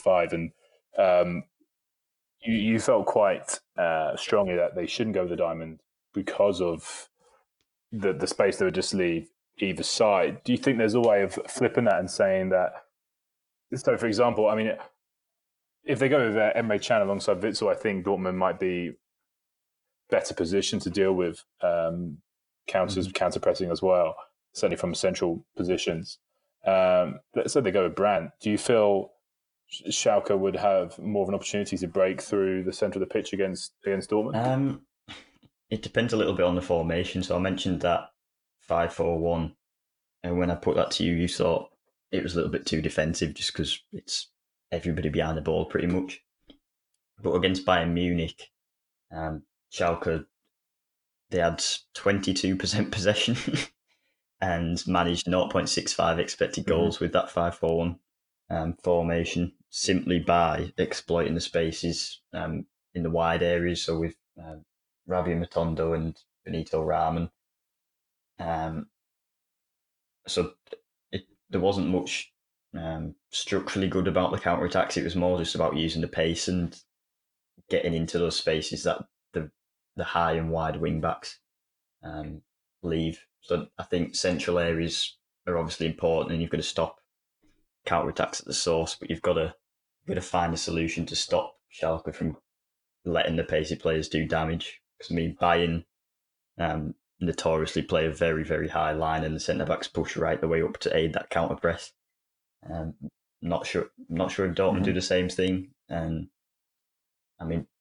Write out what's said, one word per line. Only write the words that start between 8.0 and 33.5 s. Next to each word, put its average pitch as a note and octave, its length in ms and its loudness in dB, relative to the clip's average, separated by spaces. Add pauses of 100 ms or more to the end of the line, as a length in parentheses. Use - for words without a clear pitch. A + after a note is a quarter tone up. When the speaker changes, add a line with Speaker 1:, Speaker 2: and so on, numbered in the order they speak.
Speaker 1:
the F2+ 140 -4
space - 300 2
they G2+ 80 0
would F2 100 2
just F2+ 200 -2
leave E2+ 340 0 (300)
either F2+ 240 -2
side. F#2+ 640 2
Do B2+ 80 0
you A#2 60 4
think C3 200 2
there's A2 160 4
a B2 60 4
way G#2+ 220 6
of F#2+ 120 0 (140)
flipping A#2+ 360 2
that G2 160 4
and F#2 100 -4
saying F#2+ 400 2
that, F#2 220 2 (1000)
so, B2+ 220 2
for A2+ 100 0
example, G#2+ 420 4
I A2 80 4
mean, A2 160 0 (1120)
if A#2+ 140 0
they C3 100 4
go C3+ 200 4
with, G#2 80 0
uh, G#2+ 200 4
Emre A2 260 0
Can A2 200 2
alongside G2 380 0
Witsel, G#2 300 0
I F2 40 2
think G2 300 -2
Dortmund F#2 320 0
might F#2 220 0
be F2+ 340 -2 (1160)
better - 260 0
positioned F#2+ 480 0
to F#2 80 -6
deal F#2+ 220 4
with, F2+ 320 0 (180)
um, E2+ 560 0 (480)
counters, F#2+ 400 0
Speaker 2:
Mm-hmm. F#2 60 -6
Speaker 1:
counter - 280 0
pressing F2 300 0
as E2 120 -2
well, F2+ 340 4 (360)
certainly F2 240 0
from E2+ 180 -2
central F2+ 500 0 (120)
positions. F2 600 -2 (480)
Um, F#2 540 4 (140)
let's - 180 0
say D3 80 4
they G#2 100 2
go F#2+ 140 4
with D#2+ 100 0
Brandt. F#2 460 2
Do G#2+ 100 0
you G#2 80 2
feel G#2 540 4 (540)
Sch-, - 220 -16
Schalke G#2 500 2
would F#2+ 180 2
have F#2+ 420 2
more G2+ 240 0
of F2+ 60 0
an G2+ 60 0
opportunity G2 440 -2
to F#2 80 -2
break F#2+ 340 2
through F#2+ 440 0
the F2+ 80 -2
centre G2 260 -2
of - 20 -2
the F#2 60 0
pitch - 260 -4
against, F#2+ 400 -2 (140)